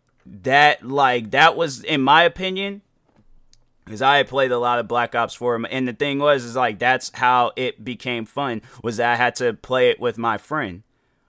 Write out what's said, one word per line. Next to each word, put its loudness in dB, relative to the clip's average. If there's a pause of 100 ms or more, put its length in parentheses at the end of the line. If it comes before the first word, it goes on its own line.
(260)
that, 2
like, 0
that 4
was, -4
in -2
my 6
opinion, -4 (1040)
'cause -10
I 4
had 2
played 0
a 0
lot 0
of -4
Black -2
Ops -2
four, -2
and -4
the -4
thing -4
was, 2
is, -10
like, -2
that's 0
how 2
it -6
became -8
fun, -6 (200)
was -6
that 0
I 2
had 0
to -2
play 2
it 0
with -4
my -2
friend. -8 (460)